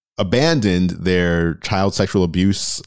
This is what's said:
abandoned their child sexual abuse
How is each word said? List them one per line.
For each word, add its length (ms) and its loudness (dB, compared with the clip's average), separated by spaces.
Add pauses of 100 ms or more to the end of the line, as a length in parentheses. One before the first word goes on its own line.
(180)
abandoned 720 2
their 640 0
child 380 -2
sexual 300 0
abuse 640 -2